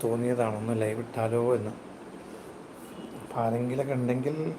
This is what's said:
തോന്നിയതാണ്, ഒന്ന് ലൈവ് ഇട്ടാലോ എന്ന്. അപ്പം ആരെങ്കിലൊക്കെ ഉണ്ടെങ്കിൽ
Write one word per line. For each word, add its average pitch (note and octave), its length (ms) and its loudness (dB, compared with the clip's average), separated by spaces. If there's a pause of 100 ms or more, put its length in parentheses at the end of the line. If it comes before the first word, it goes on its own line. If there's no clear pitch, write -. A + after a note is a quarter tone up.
തോന്നിയതാണ്, A#2 560 4
ഒന്ന് A2+ 220 0
ലൈവ് A2 220 0
ഇട്ടാലോ A#2 380 2 (160)
എന്ന്. G#2+ 140 -2 (1500)
അപ്പം - 240 -8
ആരെങ്കിലൊക്കെ B2 540 2
ഉണ്ടെങ്കിൽ B2+ 380 2 (220)